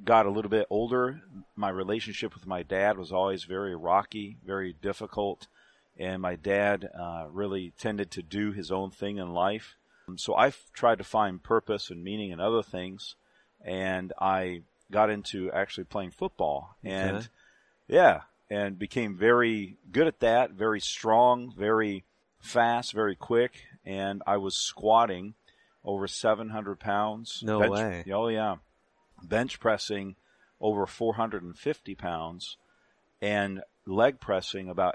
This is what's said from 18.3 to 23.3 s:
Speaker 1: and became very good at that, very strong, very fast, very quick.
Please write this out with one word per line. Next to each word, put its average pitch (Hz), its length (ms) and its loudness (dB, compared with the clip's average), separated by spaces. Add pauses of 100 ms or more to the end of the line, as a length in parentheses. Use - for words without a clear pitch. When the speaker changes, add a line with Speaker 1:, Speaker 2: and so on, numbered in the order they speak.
Speaker 1:
and 101 280 -4
became 104 400 -4
very 113 600 4 (140)
good 143 160 4
at - 120 -4
that, 120 320 4
very 104 280 0
strong, 123 800 4
very 104 460 0 (360)
fast, 117 540 0
very 104 220 0
quick. - 480 0 (220)